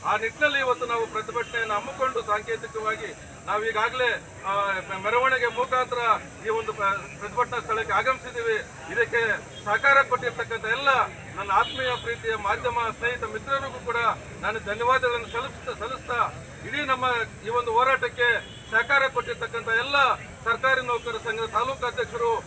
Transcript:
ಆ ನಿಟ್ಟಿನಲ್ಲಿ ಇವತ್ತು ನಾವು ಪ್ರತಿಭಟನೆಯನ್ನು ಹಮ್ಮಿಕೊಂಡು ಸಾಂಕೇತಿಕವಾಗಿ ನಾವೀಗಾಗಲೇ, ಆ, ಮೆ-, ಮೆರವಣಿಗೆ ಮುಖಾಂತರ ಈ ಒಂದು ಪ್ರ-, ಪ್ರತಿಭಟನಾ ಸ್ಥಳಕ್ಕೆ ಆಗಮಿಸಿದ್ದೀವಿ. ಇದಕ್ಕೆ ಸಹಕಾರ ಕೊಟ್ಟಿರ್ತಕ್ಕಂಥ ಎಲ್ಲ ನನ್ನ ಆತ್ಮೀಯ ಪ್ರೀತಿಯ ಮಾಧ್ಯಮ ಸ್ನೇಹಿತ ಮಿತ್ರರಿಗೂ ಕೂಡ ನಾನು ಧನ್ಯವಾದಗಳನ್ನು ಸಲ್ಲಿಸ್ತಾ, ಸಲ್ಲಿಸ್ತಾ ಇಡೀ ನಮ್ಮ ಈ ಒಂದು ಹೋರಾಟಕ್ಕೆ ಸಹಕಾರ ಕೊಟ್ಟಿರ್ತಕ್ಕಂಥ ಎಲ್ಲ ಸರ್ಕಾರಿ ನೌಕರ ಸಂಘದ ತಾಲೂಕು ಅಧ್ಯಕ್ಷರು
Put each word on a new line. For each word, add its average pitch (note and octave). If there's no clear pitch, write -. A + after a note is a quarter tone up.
ಆ G4+
ನಿಟ್ಟಿನಲ್ಲಿ D4+
ಇವತ್ತು A#4
ನಾವು A#4
ಪ್ರತಿಭಟನೆಯನ್ನು A3+
ಹಮ್ಮಿಕೊಂಡು A#3+
ಸಾಂಕೇತಿಕವಾಗಿ G#3+
ನಾವೀಗಾಗಲೇ, A3+
ಆ, G3
ಮೆ-, F#3+
ಮೆರವಣಿಗೆ B3
ಮುಖಾಂತರ B3
ಈ -
ಒಂದು A3
ಪ್ರ-, G4
ಪ್ರತಿಭಟನಾ G#3
ಸ್ಥಳಕ್ಕೆ -
ಆಗಮಿಸಿದ್ದೀವಿ. A4+
ಇದಕ್ಕೆ G#4+
ಸಹಕಾರ C4+
ಕೊಟ್ಟಿರ್ತಕ್ಕಂಥ A#3
ಎಲ್ಲ C4+
ನನ್ನ G3
ಆತ್ಮೀಯ B3+
ಪ್ರೀತಿಯ A3+
ಮಾಧ್ಯಮ A#3
ಸ್ನೇಹಿತ A#3+
ಮಿತ್ರರಿಗೂ B3+
ಕೂಡ A#3
ನಾನು G#3+
ಧನ್ಯವಾದಗಳನ್ನು A#3+
ಸಲ್ಲಿಸ್ತಾ, C4+
ಸಲ್ಲಿಸ್ತಾ -
ಇಡೀ C#4
ನಮ್ಮ B3+
ಈ -
ಒಂದು A#3+
ಹೋರಾಟಕ್ಕೆ B3
ಸಹಕಾರ C4+
ಕೊಟ್ಟಿರ್ತಕ್ಕಂಥ A#3
ಎಲ್ಲ B3+
ಸರ್ಕಾರಿ B3+
ನೌಕರ A#3
ಸಂಘದ A4+
ತಾಲೂಕು B4
ಅಧ್ಯಕ್ಷರು A#3